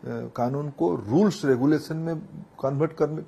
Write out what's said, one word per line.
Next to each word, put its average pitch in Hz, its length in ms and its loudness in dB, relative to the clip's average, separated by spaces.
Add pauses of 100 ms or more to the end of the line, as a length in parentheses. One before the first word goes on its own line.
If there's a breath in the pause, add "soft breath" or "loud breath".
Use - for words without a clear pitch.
कानून 123 640 -4
को 170 240 0
rules 156 500 2
regulation 147 520 2
में 165 220 -4 (440)
convert 143 300 0
करने 156 360 0